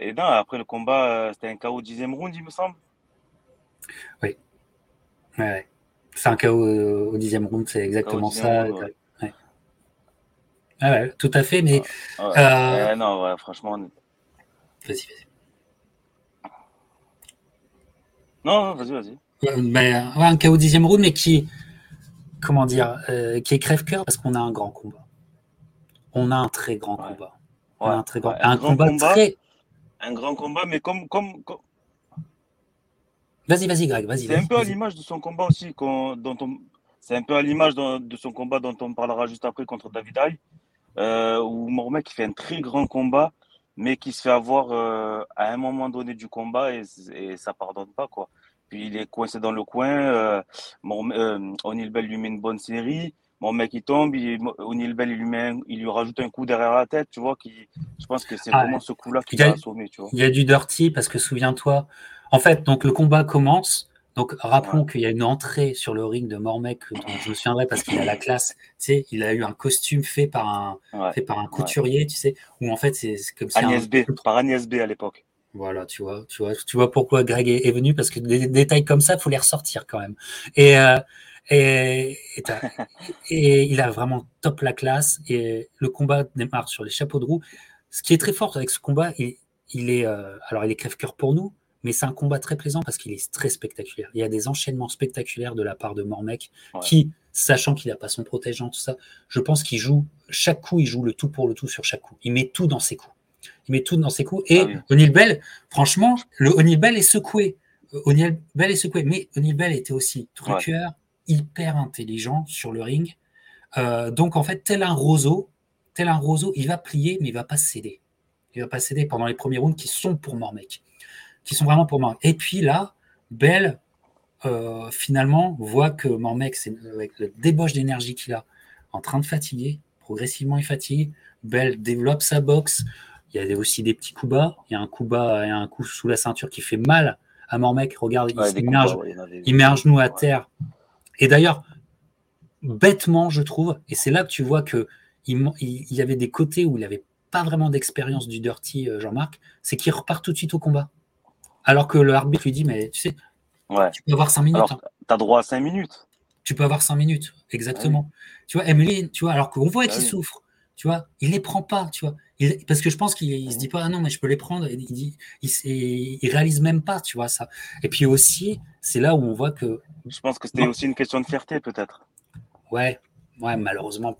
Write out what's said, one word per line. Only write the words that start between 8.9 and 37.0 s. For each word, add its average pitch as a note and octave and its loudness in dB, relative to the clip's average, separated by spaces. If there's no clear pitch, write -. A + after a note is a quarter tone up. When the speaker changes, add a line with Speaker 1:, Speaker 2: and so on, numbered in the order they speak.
Speaker 2:
Ouais. G#2+ -8
Ah C#3 4
ouais, B2 2
tout C#3 0
à C#3+ 4
fait, F3+ 2
mais, C#3 6
Speaker 1:
Ouais, G2+ -4
ouais. G2 -2
Speaker 2:
euh, B2+ 6
Speaker 1:
Eh - -2
non, G2+ 0
ouais, F#2 0
franchement, - -12
on G2+ -10
Speaker 2:
Vas-y, - -8
vas-y. - -18
Speaker 1:
Non, G3 4
non, F#3+ -4
vas-y, B2 -8
vas-y. A#2+ -10
Speaker 2:
Ouais, C3+ 0
mais, B2 4
ouais, B2+ 2
un E3 8
K D3+ 2
O D#3+ 10
au D#3+ 8
dixième D#3+ 8
round, G3+ 8
mais F3 6
qui, D3+ 4
comment C#3 2
dire, B2 0
euh, A#2+ -2
qui - -2
est C#3 4
crève-cœur D#3+ -2
parce - -2
qu'on B2+ -2
a A#2+ 0
un A#2 -2
grand G#2 -6
combat. - -18
On B2+ 0
a C3 2
un B2+ 2
très - -6
grand G#2 -8
Speaker 1:
Ouais. G2 -12
Speaker 2:
combat. - -18
On A2 -2
a - 4
Speaker 1:
Ouais, G#2 2
Speaker 2:
un A2 -2
très - -8
grand, A#2 0
Speaker 1:
ouais, A2 -6
Speaker 2:
un B2 6
Speaker 1:
un B2+ 4
grand C#3 0
Speaker 2:
combat D3 6
Speaker 1:
combat, D3 4
Speaker 2:
très G3+ 6
Speaker 1:
un A#2 -10
grand C3 -6
combat, D3 -6
mais D#3 -4
comme, F3+ -8
comme... G3 -4
comme - -16
Speaker 2:
Vas-y, F3+ 2
vas-y, E3 2
Greg, A2+ -2
vas-y, A#2+ -6
Speaker 1:
C'est D#3 -2
un D#3+ 2
Speaker 2:
vas-y, E3+ 2
Speaker 1:
peu A#3+ 0
à A#3+ 4
Speaker 2:
vas-y. A3 0
Speaker 1:
l'image G3+ -6
de D#3 -18
son E3 -12
combat E3+ -4
aussi, E3+ -4
qu'on, C3+ -4
dont B2 -10
on... C3 -10